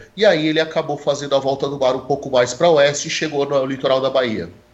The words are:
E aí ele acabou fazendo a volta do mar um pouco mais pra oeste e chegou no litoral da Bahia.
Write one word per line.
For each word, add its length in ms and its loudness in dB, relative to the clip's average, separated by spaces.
E 120 2
aí 200 4
ele 140 0
acabou 380 -4
fazendo 360 -2
a 40 2
volta 320 -2
do 100 -8
mar 160 2
um 80 -10
pouco 260 -4
mais 220 2
pra 160 2
oeste 400 4
e 20 -8
chegou 380 -2
no 160 0
litoral 380 0
da 80 0
Bahia. 400 -2